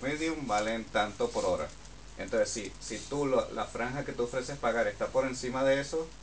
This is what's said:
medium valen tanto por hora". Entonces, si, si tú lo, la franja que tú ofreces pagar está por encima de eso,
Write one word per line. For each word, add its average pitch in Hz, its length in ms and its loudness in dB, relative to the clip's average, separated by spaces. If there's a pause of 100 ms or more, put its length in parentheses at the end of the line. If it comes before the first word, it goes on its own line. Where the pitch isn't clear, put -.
medium 151 440 -2
valen 110 380 2
tanto 107 460 0
por 101 160 0
hora". 82 220 2 (500)
Entonces, 101 320 2
si, 98 300 -6
si 110 180 -6
tú 143 280 -2
lo, 123 260 4
la 110 120 -2
franja 127 400 -2
que - 80 -4
tú 120 120 0
ofreces 131 340 -2
pagar 117 280 2
está 104 200 0
por 131 200 4
encima 127 380 0
de 135 160 6
eso, 160 260 -2 (160)